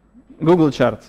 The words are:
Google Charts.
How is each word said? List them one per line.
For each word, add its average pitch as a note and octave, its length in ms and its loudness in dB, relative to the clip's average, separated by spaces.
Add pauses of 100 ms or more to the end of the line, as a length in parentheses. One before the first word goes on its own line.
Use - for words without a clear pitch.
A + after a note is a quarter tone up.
(380)
Google D#3+ 300 2
Charts. A#2+ 400 -4